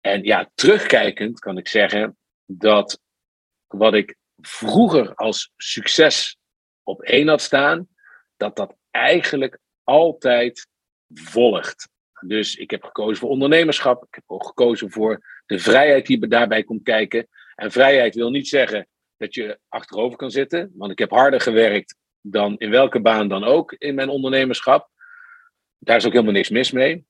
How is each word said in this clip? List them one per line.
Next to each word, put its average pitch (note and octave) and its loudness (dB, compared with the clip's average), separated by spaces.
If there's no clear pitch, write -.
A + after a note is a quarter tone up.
En G2 -2
ja, G2 0
terugkijkend A2+ 2
kan F#2+ -10
ik F2+ -12
zeggen G#2 -2
dat G2+ 0
wat G#2 2
ik G#2 -2
vroeger C3 0
als - -6
succes - -2
op - -12
één C#3+ 2
had D3+ 2
staan, D3 -2
dat G#2 -8
dat G2+ -8
eigenlijk C3+ -2
altijd B2+ 0
volgt. - 0
Dus G#2 -6
ik - -16
heb G#2 -10
gekozen G#2+ -6
voor B2 -8
ondernemerschap. C#3+ 0
Ik - -20
heb - -20
ook - -14
gekozen A#2 0
voor G#2+ -6
de G2+ -6
vrijheid C3+ 2
die A#2 -2
daarbij A2 0
komt A2 -10
kijken. A2+ -4
En G#2 -12
vrijheid B2+ 4
wil A#2 -4
niet C3+ -6
zeggen G#2+ -2
dat - -12
je G#2+ -10
achterover A2+ -8
kan C3+ -12
zitten. E3 -4
Want G2 -10
ik - -12
heb G#2 -2
harder C3 4
gewerkt A2 0
dan G#2 -4
in G#2+ -6
welke B2 2
baan G#2+ 2
dan G2 -4
ook D#3 2
in C#3+ -8
mijn C3+ -4
ondernemerschap. C3+ 0
Daar A2+ 2
is A2 2
ook A2 0
helemaal A2 2
niks G2 0
mis A#2+ -2
mee. C#3+ -2